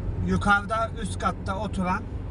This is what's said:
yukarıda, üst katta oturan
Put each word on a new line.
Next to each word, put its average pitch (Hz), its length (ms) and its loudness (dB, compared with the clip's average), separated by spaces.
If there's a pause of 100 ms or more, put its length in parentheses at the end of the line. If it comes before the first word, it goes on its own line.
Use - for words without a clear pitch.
(260)
yukarıda, 190 640 4 (120)
üst - 160 -4
katta - 400 -2
oturan 185 440 0 (280)